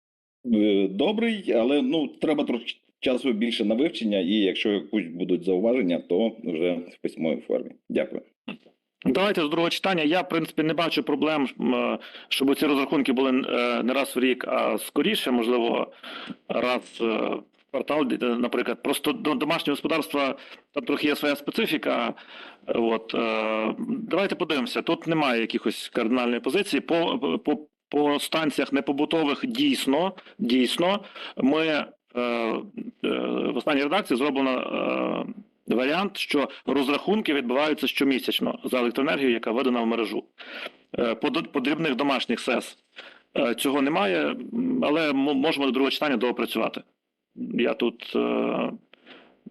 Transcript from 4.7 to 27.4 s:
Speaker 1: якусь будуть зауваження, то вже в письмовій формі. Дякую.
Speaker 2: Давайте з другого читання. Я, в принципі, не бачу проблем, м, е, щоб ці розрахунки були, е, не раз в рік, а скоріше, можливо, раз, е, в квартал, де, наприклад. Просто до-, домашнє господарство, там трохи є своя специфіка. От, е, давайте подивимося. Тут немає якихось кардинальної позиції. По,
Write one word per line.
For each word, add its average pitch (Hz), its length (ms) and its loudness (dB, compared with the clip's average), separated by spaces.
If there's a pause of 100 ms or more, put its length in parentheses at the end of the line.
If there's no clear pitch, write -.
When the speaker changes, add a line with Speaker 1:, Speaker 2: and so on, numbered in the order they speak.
Speaker 1:
якусь 101 340 -2 (100)
будуть 87 300 0
зауваження, 92 540 2 (100)
то 104 240 2 (120)
вже 85 280 0
в - 300 -10
письмовій 78 380 -2
формі. - 300 -2 (200)
Дякую. - 320 -2 (840)
Speaker 2:
Давайте 180 340 2
з 151 80 2
другого 165 220 2
читання. 185 320 0
Я, 160 180 2
в 175 80 -4
принципі, 160 340 -2
не 160 120 2
бачу 160 280 0
проблем, 143 460 0 (120)
м, 131 140 0
е, 120 240 0 (300)
щоб 139 280 2
ці 156 100 0
розрахунки 139 460 2
були, 131 180 4
е, 120 520 0
не 120 100 0
раз 131 240 0
в 127 40 0
рік, 127 280 2
а 117 300 0
скоріше, 151 520 -2
можливо, 123 640 2 (560)
раз, 123 340 0 (180)
е, 117 40 0
в - 680 -4
квартал, 143 340 0
де, 110 200 -2
наприклад. 120 560 0
Просто 143 300 0
до-, 135 220 0
домашнє 147 380 0
господарство, 143 480 -2 (520)
там 131 120 -4
трохи 139 220 0
є 147 100 2
своя 143 200 0
специфіка. 135 800 -2 (520)
От, 113 480 0
е, 110 600 0 (140)
давайте 180 460 0
подивимося. 135 480 0
Тут - 240 0
немає 147 340 2
якихось - 480 -2
кардинальної 120 520 2
позиції. 143 400 0
По, - 380 0 (260)